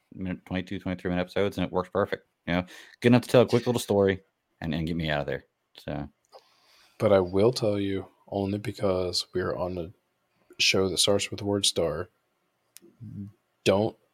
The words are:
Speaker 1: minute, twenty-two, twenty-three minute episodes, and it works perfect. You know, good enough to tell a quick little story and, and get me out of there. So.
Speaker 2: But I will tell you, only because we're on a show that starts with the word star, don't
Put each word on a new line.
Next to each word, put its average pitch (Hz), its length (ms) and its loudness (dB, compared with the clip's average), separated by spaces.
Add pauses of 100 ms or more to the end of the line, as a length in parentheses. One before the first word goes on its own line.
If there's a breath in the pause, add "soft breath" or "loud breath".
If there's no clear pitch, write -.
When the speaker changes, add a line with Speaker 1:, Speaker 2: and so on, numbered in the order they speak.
(140)
Speaker 1:
minute, 92 320 -8
twenty-two, 92 340 -6
twenty-three 90 300 -6
minute 90 100 -2
episodes, 95 380 -2
and 90 80 -2
it - 60 -8
works 90 180 -4
perfect. 95 360 -2 (220)
You 85 60 0
know, 90 100 0 (360 loud breath)
good 120 100 6
enough 120 120 6
to - 60 -14
tell 127 140 6
a 104 40 6
quick 120 220 2
little 120 100 0
story 98 400 2 (420)
and, 80 140 -4
and 82 140 -4
get 82 80 -4
me 80 120 -4
out 73 120 0
of 69 60 -4
there. 67 180 -6 (340)
So. 73 300 -8 (920 soft breath)
Speaker 2:
But 107 140 4
I 98 80 8
will 98 320 4
tell 104 260 0
you, 98 300 -4 (180)
only 101 320 -2
because 92 760 -2
we're 92 240 -2
on 90 220 -6
a 85 120 -8 (680)
show 95 300 2
that 85 100 -4
starts 101 320 0
with 95 80 -10
the 104 80 -10
word 101 200 0
star, 82 420 -2 (1600)
don't 101 320 2 (180)